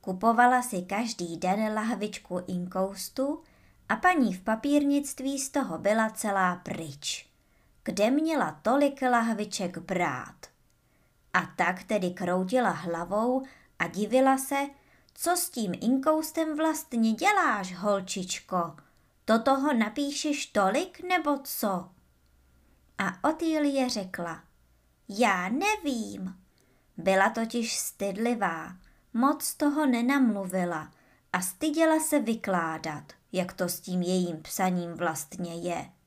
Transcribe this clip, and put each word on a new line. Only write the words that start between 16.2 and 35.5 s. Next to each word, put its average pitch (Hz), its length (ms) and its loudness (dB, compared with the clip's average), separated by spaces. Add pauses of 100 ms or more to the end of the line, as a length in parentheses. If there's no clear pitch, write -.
vlastně 294 560 0
děláš, 247 640 0
holčičko? 185 1000 -2 (500)
Do 226 160 4
toho 277 300 2
napíšeš 285 760 -2
tolik, 220 600 0
nebo 294 360 0
co? - 440 -4 (1120)
A 196 300 0
Otýlie 302 600 2
řekla: 185 540 -6 (640)
"Já 196 400 2
nevím." 247 880 -2 (600)
Byla 190 340 4
totiž 226 480 -4
stydlivá, 196 960 -4 (380)
moc 269 400 0
toho 294 320 2
nenamluvila 202 1080 0 (400)
a 180 80 0
styděla 311 600 2
se 294 200 2
vykládat, 165 920 -4 (200)
jak 185 200 -2
to 180 160 -2
s - 120 -6
tím 180 220 -2
jejím 175 400 0
psaním 175 520 -2
vlastně 170 600 -4